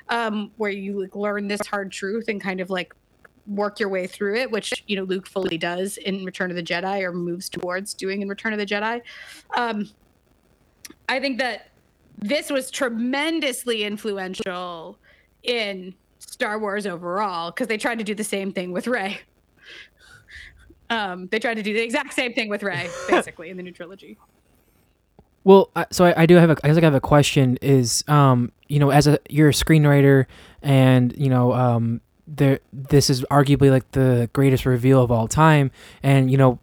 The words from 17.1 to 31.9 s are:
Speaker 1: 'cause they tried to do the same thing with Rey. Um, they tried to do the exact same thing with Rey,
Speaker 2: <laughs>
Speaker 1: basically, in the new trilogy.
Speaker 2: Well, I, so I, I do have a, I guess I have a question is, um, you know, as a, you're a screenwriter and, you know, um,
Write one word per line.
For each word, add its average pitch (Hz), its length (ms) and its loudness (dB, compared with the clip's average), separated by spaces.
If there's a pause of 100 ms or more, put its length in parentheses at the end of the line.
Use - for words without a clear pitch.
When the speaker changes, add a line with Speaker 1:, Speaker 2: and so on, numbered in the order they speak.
Speaker 1:
'cause 262 160 -6
they 220 100 -4
tried 233 200 -4
to 220 80 -8
do 208 100 -6
the 208 80 -6
same 196 300 -6
thing 180 180 -8
with 185 160 -6
Rey. 202 320 -6 (1700)
Um, 185 380 -6
they 214 120 -4
tried 226 160 -4
to 214 80 -6
do 208 100 -4
the 226 80 -2
exact 277 320 -4
same 254 200 -4
thing 220 160 -6
with 202 140 -6
Rey, 175 260 -6 (100)
Speaker 2:
<laughs> - 100 -8
Speaker 1:
basically, 180 400 -2
in 185 80 -16
the 180 60 -12
new 180 80 -16
trilogy. 180 460 -20 (1300)
Speaker 2:
Well, 190 320 8
I, 170 160 -2
so 180 140 4
I, 170 160 4
I 165 40 6
do 175 100 10
have 170 140 8
a, 151 140 2
I 143 40 0
guess 151 100 4
I 170 40 4
have 156 140 6
a 131 60 2
question 135 600 2
is, 131 460 2
um, 135 440 4 (160)
you 147 120 0
know, 139 120 4
as 143 160 6
a, 143 120 4 (100)
you're 151 200 4
a 139 40 4
screenwriter 143 720 4 (360)
and, 131 560 4
you 139 120 0
know, 123 240 2
um, 117 480 0 (260)